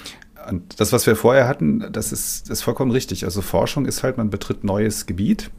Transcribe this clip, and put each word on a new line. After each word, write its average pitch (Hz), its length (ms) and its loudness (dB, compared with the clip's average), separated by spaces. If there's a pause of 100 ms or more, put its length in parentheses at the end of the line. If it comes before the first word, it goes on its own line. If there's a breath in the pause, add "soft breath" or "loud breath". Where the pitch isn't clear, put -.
(500 loud breath)
Und - 300 -6
das, 107 140 2
was 120 120 4
wir 110 120 6
vorher 123 320 6
hatten, - 420 0
das - 220 -4
ist, - 360 -6
ist 110 120 -4
vollkommen 127 300 0
richtig. 107 340 -2
Also 95 160 -4
Forschung 120 440 0
ist - 180 -4
halt, 131 120 0
man 110 140 0
betritt - 340 -6
neues 104 420 0
Gebiet. 110 540 0